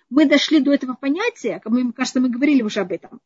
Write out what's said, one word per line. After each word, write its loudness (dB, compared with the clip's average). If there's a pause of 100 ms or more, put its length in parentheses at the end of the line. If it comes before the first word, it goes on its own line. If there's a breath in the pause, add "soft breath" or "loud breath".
мы 4
дошли 2
до 2
этого -2
понятия, -4
как -10
мы, 0
мне -4
кажется, -4
мы 0
говорили 2
уже -4
об -4
этом, -12